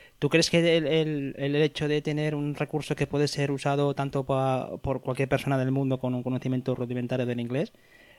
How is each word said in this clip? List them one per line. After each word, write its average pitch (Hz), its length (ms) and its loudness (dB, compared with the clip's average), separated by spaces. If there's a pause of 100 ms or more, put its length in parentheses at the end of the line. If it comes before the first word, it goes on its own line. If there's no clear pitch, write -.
(180)
¿tú 147 100 2
crees 165 220 4
que 170 260 4
el, 160 120 2
el, 151 500 0
el 139 180 0
hecho 151 300 2
de 147 160 0
tener 151 320 0
un 147 220 -2
recurso 147 400 -2
que 139 100 0
puede 143 220 2
ser 143 240 -2
usado 143 420 0
tanto 139 300 -2
pa-, 131 540 0
por 131 220 -2
cualquier 131 280 -2
persona 139 300 0
del 131 120 2
mundo 135 300 0
con 127 120 -2
un 123 120 -4
conocimiento 127 500 -2
rudimentario 123 500 -2
del 120 140 -2
inglés 123 340 -4 (460)